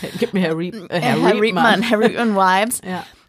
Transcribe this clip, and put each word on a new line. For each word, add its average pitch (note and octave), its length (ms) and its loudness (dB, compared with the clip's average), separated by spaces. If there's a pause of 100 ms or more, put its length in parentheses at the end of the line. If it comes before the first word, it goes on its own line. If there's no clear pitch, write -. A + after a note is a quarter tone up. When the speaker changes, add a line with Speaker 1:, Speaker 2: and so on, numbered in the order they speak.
Speaker 1:
Hey, - 80 -10 (100)
gib - 140 -2
mir F#3+ 80 0
Herr D#3+ 160 0
Ried-, F3 180 -6
äh, F3 220 -8
Speaker 2:
Äh, - 20 0
Speaker 1:
Herr - 220 0
Speaker 2:
Herr - 180 2
Speaker 1:
Riedmann. - 0 -
Speaker 2:
Riedmann, F#3+ 440 2
Herr A#3 180 0
Riedmann A3+ 340 0
Vibes. F#3+ 480 2
Speaker 1:
<laughs> - 20 -20
Ja. F3+ 200 -8 (240)